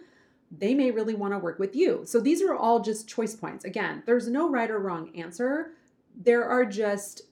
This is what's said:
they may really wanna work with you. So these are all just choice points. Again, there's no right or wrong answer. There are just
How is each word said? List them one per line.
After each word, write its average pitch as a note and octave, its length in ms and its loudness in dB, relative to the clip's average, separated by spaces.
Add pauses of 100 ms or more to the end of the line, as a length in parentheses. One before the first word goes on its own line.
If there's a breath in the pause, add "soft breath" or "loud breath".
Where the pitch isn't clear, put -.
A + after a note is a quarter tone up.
(560 loud breath)
they G#3 180 0
may C4 180 4
really A3 220 -2
wanna G3+ 260 -2
work - 180 -4
with G3 160 -2
you. E4 300 2
So A3+ 160 2
these D4 200 4
are F4+ 140 2
all A#3 240 4
just G#3+ 300 -4
choice A3 260 -4
points. - 300 -10
Again, F#3 420 -6
there's A#3 220 2
no D4 200 0
right A#3 220 0
or G#3+ 80 -2
wrong F3 380 -6
answer. B3 560 -4 (440 loud breath)
There A#3 280 4
are B3 200 2
just G3+ 680 -4